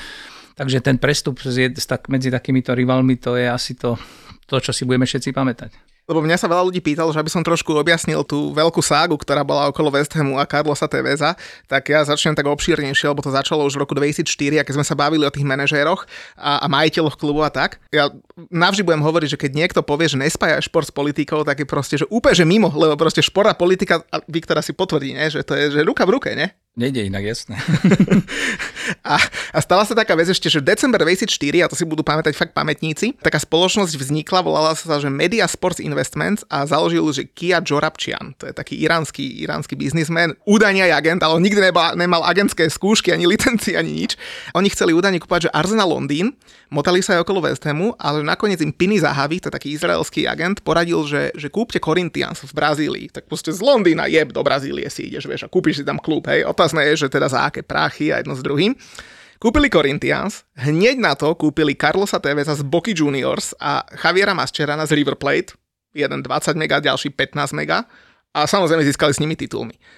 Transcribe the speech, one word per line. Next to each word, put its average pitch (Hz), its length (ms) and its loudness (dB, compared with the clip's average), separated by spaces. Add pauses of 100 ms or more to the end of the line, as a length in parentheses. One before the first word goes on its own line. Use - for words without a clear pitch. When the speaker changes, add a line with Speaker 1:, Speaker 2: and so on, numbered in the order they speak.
(540)
Speaker 1:
Takže 131 320 -2
ten 131 160 2
prestup 143 400 0
z 127 240 0
jed-, 127 160 -4
z - 80 -8
tak-, 127 160 -4
medzi 131 240 -2
takýmito 127 400 0
rivalmi, 127 480 2
to 123 160 -4
je 123 160 0
asi 123 240 -4
to, 120 240 -2 (480)
to, 135 140 -2
čo - 100 -4
si 131 140 -4
budeme 127 240 2
všetci 135 240 -4
pamätať. 127 400 -4 (320)
Speaker 2:
Lebo 160 220 0
mňa 170 160 2
sa 170 80 0
veľa 180 160 2
ľudí 185 160 -2
pýtalo, 160 320 -2
že 156 80 0
aby 156 80 -4
som 165 160 -2
trošku 170 240 0
objasnil 156 560 0
tú 147 240 -4
veľkú 156 320 2
ságu, 156 320 2
ktorá 143 320 -2
bola 143 240 0
okolo 147 240 -2
West 143 240 0
Hamu 139 240 0
a - 20 2
Carlosa 147 460 -2
Teveza, 143 480 -2 (320)
tak 135 160 0
ja 147 160 4
začnem 147 320 0
tak 147 160 0
obšírnejšie, 147 640 0
lebo 143 80 -2
to 139 80 -4
začalo 135 320 0
už 143 160 0
v 143 80 0
roku - 80 -6
dvetisícštyri, 147 640 0
a 143 80 2
keď 143 160 -2
sme 143 80 -2
sa 147 80 -2
bavili 151 240 2
o 143 80 2
tých 143 160 -4
manažéroch 143 640 0 (240)
a, 143 260 -2
a - 80 -2
majiteľoch 151 460 2
klubu 151 320 -2
a 143 80 -4
tak. - 240 -2 (160)
Ja 147 160 2 (400)
navždy 185 320 2
budem 160 240 2
hovoriť, 156 240 2
že 147 160 -4
keď 139 80 -2
niekto 160 260 0
povie, 160 300 0
že 143 80 -2
nespája 147 420 0
šport 151 300 -2
s - 20 -16
politikou, 147 540 -2
tak 143 160 -2
je 139 80 -6
proste, 143 260 -2
že 147 140 -2
úplne, 233 240 4
že 175 100 6
mimo, 185 300 4
lebo 151 240 4
proste 160 240 2
šport 190 240 2
a 208 80 4
politika, 180 560 2
a - 160 -6
Viktor 160 320 -2
asi 151 160 -4
potvrdí, 143 400 -2
ne? 147 160 -2
Že 151 160 -4
to - 80 -4
je, 143 180 2
že 147 140 2
ruka 202 240 2
v 226 80 4
ruke, - 160 -4
ne? 151 240 -4 (160)
Speaker 1:
Nejde 120 320 -2
inak, 98 160 -4
jasné. 107 400 -6
Speaker 2:
<laughs> 185 640 4 (800)
A, 151 160 2 (320)
a 156 80 2
stala 190 240 4
sa 226 80 -4
taká 214 240 2
vec 165 80 4
ešte, 180 240 0
že 160 80 2
v 147 160 2
december 233 240 2
dvetisícštyri, 170 640 2
a - 80 2
to - 80 -6
si 175 80 -2
budú 156 160 -2
pamätať 156 320 0
fakt 165 240 -4
pamätníci, 156 640 -2
taká 156 160 0
spoločnosť 180 560 2
vznikla, 151 480 -2
volala 156 320 2
sa, 156 240 -2
že 143 160 -2
Media 180 320 0
Sports 180 320 -4
Investments 151 720 -4
a 143 160 -2
založil, 165 480 0
že 131 160 -6
Kia 170 320 -2
Jorabčian. 147 800 -4
To - 80 -12
je - 40 -14
taký 139 280 -8
iránsky, 151 640 -2
iránsky 151 320 -6
biznismen, 160 640 0
údajne 196 480 4
aj 160 60 4
agent, 165 260 2
ale 160 160 2
on 170 80 4
nikdy 202 160 4
neba-, 175 320 4
nemal 170 320 2
agentské 175 400 2
skúšky, 185 480 2
ani 170 160 2
licencie, 214 480 2
ani 160 180 -2
nič. - 220 -4 (400)
Oni 196 160 2
chceli 190 160 0
údajne 175 320 2
kúpať, 175 260 0
že - 60 0
Arsenal 185 400 2
Londýn, 143 400 -2 (360)
motali 180 360 2
sa 185 120 2
aj 170 120 0
okolo 190 160 0
West 135 160 -2
Hamu, 151 340 -2
ale 151 300 -2
nakoniec 180 400 0
im 147 80 -4
Pini 202 240 2
Zahavi, 143 400 0
to 151 160 -8
je - 20 -10
taký 139 220 -10
izraelský 165 480 -2
agent, 160 400 -4
poradil, 165 400 0
že, 143 320 -2
že 147 100 -10
kúpte 208 300 -4
Corinthians 160 640 -2
v 135 100 -18
Brazílii. 147 600 -2
Tak - 160 -16
proste 156 240 -6
z 185 80 -8
Londýna 175 480 4
jeb 151 240 2
do 139 80 -2
Brazílie 139 480 -2
si - 240 -10
ideš, 143 160 -10
vieš, 131 160 -8
a - 60 -18
kúpiš 151 300 2
si 139 40 -8
tam 139 160 -4
klub, - 240 -2
hej. 147 180 2
Otázne 160 460 2
je, 147 160 2
že 135 80 -4
teda 143 160 2
za 131 160 0
aké - 160 -4
prachy 151 480 -2
a 139 100 0
jedno - 140 -6
s 131 80 -8
druhým. 147 320 0 (640)
Kúpili 262 320 2
Corinthians, 147 720 0 (160)
hneď 165 400 2
na 165 160 2
to 151 160 0
kúpili 151 400 0
Carlosa 175 480 0
Teveza 147 320 -2
z 147 120 -4
Boca 160 280 -2
Juniors 139 640 -2
a - 400 -4
Javiera 190 400 2
Mascherana 147 480 -2
z 151 160 2
River 139 160 0
Plate. 147 400 -2 (340)
Jeden 143 300 -4
dvadsať 143 400 -2
mega, 147 240 0
ďalší 139 320 -2
pätnásť 143 400 -4
mega. 160 320 -2 (480)
A 147 80 2
samozrejme 165 400 2
získali 143 320 2
s - 80 -2
nimi 160 160 -4
titulmi. 113 340 -8 (240)